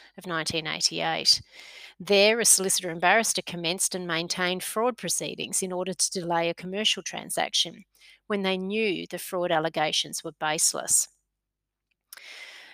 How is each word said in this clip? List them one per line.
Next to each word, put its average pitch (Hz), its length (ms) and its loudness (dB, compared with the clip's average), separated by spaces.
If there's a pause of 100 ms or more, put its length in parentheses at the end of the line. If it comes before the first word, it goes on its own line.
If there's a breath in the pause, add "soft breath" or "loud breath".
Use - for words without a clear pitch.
(180 loud breath)
of 185 80 -18
nineteen 160 400 -4
eighty-eight. 165 760 0 (580 loud breath)
There, 202 400 6
a 208 60 0
solicitor 185 440 2
and 165 100 -6
barrister 190 440 2
commenced 175 500 0
and 180 140 -4
maintained 175 560 0
fraud 226 340 0
proceedings - 640 -4
in 185 100 -4
order 180 220 -4
to - 180 0
delay 170 380 0
a 170 60 -2
commercial 190 480 -2
transaction - 840 -2 (400 soft breath)
when 202 160 -2
they 190 160 0
knew 190 480 -2
the 175 140 -10
fraud 175 320 -2
allegations 156 720 0
were 160 160 -8
baseless. - 680 0 (1700 loud breath)